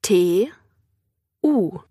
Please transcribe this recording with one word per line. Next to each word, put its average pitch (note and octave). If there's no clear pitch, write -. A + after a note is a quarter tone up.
T F3+
U. A#3